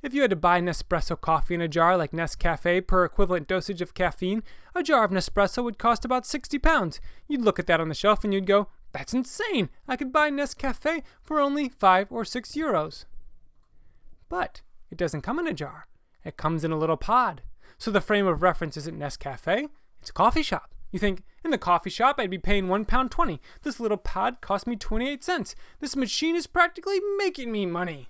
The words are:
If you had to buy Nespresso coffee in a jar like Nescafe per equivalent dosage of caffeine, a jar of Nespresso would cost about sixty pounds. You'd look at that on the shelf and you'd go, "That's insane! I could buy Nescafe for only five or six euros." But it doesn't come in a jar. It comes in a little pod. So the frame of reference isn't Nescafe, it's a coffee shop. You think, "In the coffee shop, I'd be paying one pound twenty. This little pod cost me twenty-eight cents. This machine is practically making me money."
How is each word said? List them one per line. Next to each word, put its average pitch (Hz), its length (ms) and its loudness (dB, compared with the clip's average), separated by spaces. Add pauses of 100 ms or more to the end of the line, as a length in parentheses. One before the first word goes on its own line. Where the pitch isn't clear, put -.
If 269 140 -8
you 285 80 4
had 220 80 4
to 190 40 2
buy 175 240 4
Nespresso 175 600 -2
coffee 160 320 2
in 170 80 -2
a 170 60 -2
jar 165 280 4
like 165 160 0
Nescafe 170 720 0
per 185 200 6
equivalent 180 420 2
dosage 185 340 -2
of 175 120 -8
caffeine, 185 480 0 (320)
a 359 80 -2
jar 277 220 4
of 190 80 2
Nespresso 190 520 0
would 233 140 -4
cost 233 260 2
about 254 220 0
sixty - 320 -6
pounds. 254 420 2 (280)
You'd 285 140 -2
look 214 180 2
at - 80 -4
that 165 120 4
on 160 80 -2
the 156 80 -4
shelf 208 280 2
and 202 100 0
you'd 190 140 -2
go, 202 220 4 (220)
"That's - 220 -8
insane! 262 560 -2 (180)
I 262 80 -2
could 262 160 -6
buy 302 200 4
Nescafe 285 720 -2 (180)
for 302 180 -2
only 285 300 0
five 196 420 4
or 226 140 -4
six - 280 -8
euros." 196 520 -2 (1200)
But - 360 -6 (260)
it 165 80 -14
doesn't 156 240 -2
come 247 160 -4
in 339 100 -2
a 269 60 -4
jar. 147 340 -10 (380)
It - 100 -12
comes 156 280 -2
in 160 80 0
a 156 80 -2
little 160 180 2
pod. 214 460 0 (340)
So - 140 -4
the 202 100 4
frame 202 260 2
of 160 140 2
reference 170 360 2
isn't 160 220 -10
Nescafe, 147 720 -4 (300)
it's - 100 -18
a - 40 -14
coffee 214 300 2
shop. - 300 -6 (180)
You 180 80 -4
think, 196 240 0 (200)
"In 320 80 -2
the - 60 2
coffee 175 320 2
shop, 262 300 2
I'd 208 100 -2
be 185 80 -4
paying 196 300 2
one 202 180 0
pound 254 260 2
twenty. 220 280 0 (220)
This 285 180 -6
little 214 180 0
pod 214 440 -2
cost - 240 -2
me 240 100 -4
twenty-eight 247 480 -2
cents. 349 320 -2 (240)
This 285 160 -6
machine 302 400 0
is 339 120 -2
practically 359 520 0 (180)
making 349 340 -2
me 208 140 0
money." 170 440 -4